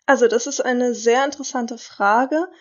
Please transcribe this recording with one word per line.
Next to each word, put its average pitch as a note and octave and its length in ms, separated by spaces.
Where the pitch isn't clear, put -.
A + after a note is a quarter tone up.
Also A#3+ 240
das A#3+ 180
ist C#4 140
eine B3 340
sehr A#3 300
interessante B3+ 520
Frage. C4 720